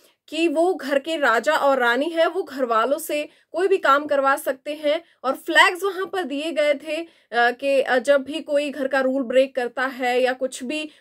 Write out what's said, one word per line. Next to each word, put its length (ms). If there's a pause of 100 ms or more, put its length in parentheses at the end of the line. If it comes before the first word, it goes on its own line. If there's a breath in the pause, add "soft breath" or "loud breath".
(280 soft breath)
कि 200
वो 260
घर 260
के 180
राजा 360
और 260
रानी 300
है, 180
वो 160
घर 220
वालों 320
से 320 (220 soft breath)
कोई 160
भी 100
काम 280
करवा 300
सकते 380
हैं। 300 (200 soft breath)
और 120
फ्लैग्स 480
वहां 220
पर 180
दिए 280
गए 220
थे, 240
अ, 540
कि, 300
अ, 160
जब 260
भी 160
कोई 300
घर 180
का 120
रूल 240
ब्रेक 320
करता 300
है 360
या 120
कुछ 300
भी 260 (120 loud breath)